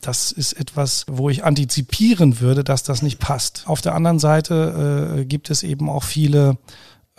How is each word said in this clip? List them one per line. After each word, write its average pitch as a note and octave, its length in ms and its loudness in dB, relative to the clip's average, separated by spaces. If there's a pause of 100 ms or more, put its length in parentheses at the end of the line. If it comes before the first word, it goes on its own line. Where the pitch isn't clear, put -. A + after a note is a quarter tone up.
Das - 300 -4
ist - 220 -4
etwas, - 540 -4
wo C#3 220 -2
ich C3 140 -2
antizipieren D3 960 2
würde, C3+ 240 2
dass C3+ 180 0
das B2+ 180 -4
nicht D3 200 -4
passt. - 460 -4
Auf D#3 140 -2
der E3 140 -4
anderen E3 240 2
Seite, D#3 1040 0
äh, C3+ 40 -2
gibt C#3+ 260 -6
es D3+ 120 -2
eben D3 260 -4
auch C#3+ 140 -4
viele, D3 560 2 (600)